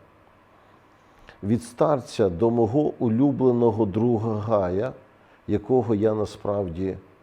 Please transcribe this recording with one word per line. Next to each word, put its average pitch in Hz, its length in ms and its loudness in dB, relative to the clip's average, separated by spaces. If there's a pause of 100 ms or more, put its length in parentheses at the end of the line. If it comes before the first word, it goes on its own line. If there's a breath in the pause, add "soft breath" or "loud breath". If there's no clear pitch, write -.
(1400 soft breath)
«Від 107 200 0
старця 131 680 0
до 101 220 0
мого 117 480 2
улюбленого 120 880 2
друга 110 480 0
Гая, 104 580 -2 (540 soft breath)
якого 110 480 0
я 107 200 0
насправді 98 840 -4 (260)